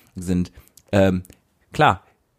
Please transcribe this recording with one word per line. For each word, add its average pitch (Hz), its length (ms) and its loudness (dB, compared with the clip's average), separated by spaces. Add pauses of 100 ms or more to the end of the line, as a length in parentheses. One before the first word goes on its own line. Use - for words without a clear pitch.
(160)
sind. 90 340 -4 (400)
Ähm, 95 320 2 (500)
klar, 127 300 0 (360)